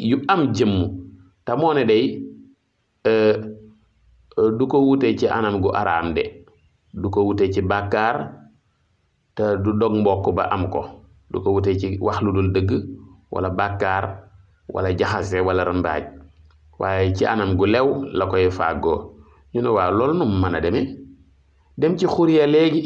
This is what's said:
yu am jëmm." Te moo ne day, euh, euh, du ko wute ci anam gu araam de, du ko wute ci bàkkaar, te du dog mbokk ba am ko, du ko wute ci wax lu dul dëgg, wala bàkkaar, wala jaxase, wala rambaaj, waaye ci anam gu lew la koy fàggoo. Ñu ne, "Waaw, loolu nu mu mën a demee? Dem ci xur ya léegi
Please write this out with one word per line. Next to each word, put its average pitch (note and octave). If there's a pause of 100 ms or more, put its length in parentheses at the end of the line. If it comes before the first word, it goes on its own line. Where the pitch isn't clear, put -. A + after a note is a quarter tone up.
(100)
yu C3 (120)
am D#3+
jëmm." G#2+ (720)
Te A#2+
moo D#3+
ne C3+
day, A2+ (840)
euh, G#2+ (1040)
euh, A2
du C3
ko C#3+
wute C3+
ci A#2
anam G#2
gu G2+
araam E2+
de, D#2 (680)
du F#2+
ko G2+
wute G2+
ci G2
bàkkaar, G2+ (1160)
te G#2
du G#2+
dog A2
mbokk G2
ba F#2
am F#2+
ko, - (460)
du -
ko G2
wute G2
ci G2
wax G#2
lu G2+
dul F#2+
dëgg, F#2+ (600)
wala F#2
bàkkaar, G2 (640)
wala F#2+
jaxase, F#2+
wala F#2
rambaaj, E2+ (760)
waaye F#2+
ci G2
anam G#2
gu F2+
lew C3+
la F#2+
koy F#2+
fàggoo. E2 (400)
Ñu A#2+
ne, A#2+
"Waaw, F#2+
loolu B2+
nu E3+
mu G2+ (100)
mën E2+
a D#2+
demee? F2+ (920)
Dem E3
ci F3+
xur E3
ya D#3
léegi D#3